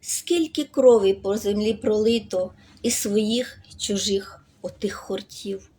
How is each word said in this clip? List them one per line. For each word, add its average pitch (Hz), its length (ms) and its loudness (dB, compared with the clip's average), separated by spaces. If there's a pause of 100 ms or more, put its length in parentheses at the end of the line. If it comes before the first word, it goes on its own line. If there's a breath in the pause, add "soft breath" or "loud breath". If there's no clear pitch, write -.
Скільки - 640 -2
крові 226 500 6
по 196 220 -2
землі 214 380 0
пролито 214 760 0 (300 soft breath)
і 240 80 0
своїх, 220 800 -2
і - 80 -20
чужих 196 680 -4 (160)
отих 196 320 -6
хортів. - 840 -10